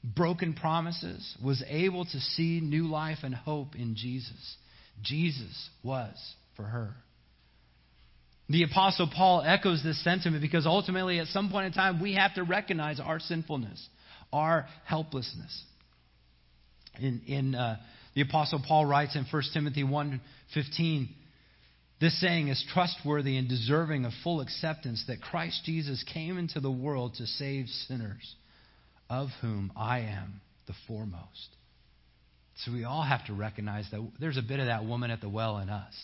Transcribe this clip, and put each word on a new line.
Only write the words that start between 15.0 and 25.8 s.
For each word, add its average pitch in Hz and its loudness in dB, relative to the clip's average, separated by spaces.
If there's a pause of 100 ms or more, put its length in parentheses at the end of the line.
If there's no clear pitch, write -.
In, 131 0
in, 135 0
uh, 117 0 (360)
the 139 2
Apostle 143 2
Paul 156 6
writes 143 4
in 135 0
First 143 0
Timothy 147 0
one 139 0 (320)
fifteen, 151 0 (920)
"This 165 6
saying 170 4
is 135 0
trustworthy 147 2
and 127 2
deserving 135 2
of 113 -4 (100)
full 170 0
acceptance, 131 -4
that 117 -6
Christ 170 -4
Jesus 151 -2